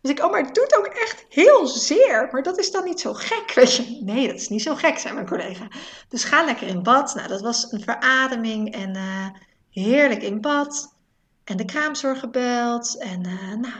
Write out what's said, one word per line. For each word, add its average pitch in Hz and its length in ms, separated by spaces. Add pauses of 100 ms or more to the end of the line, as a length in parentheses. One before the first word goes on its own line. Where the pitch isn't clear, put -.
Dus 269 100
ik, 285 140
"Oh, 359 60
maar 392 120
het - 120
doet 523 220
ook 403 100
echt - 420
heel 403 380
zeer. 262 680
Maar 262 100
dat 370 160
is 392 120
dan 370 140
niet 349 160
zo 214 120
gek, - 420
weet 247 220
je." - 280
Nee, 226 220
dat - 100
is - 120
niet 208 140
zo 302 120
gek, - 240
zei 202 160
mijn 185 120
collega. 196 420 (400)
"Dus - 160
ga 311 200
lekker 254 220
in 185 160
bad." 254 320
Nou, - 140
dat 190 120
was 233 320
een 214 80
verademing 233 960
en, 190 220
eh, 190 300 (440)
heerlijk 240 520
in 202 180
bad. 285 560 (480)
En 196 120
de 185 80
kraamzorg 277 560
gebeld. 240 800
En, 185 260
eh, 185 240
nou, 240 320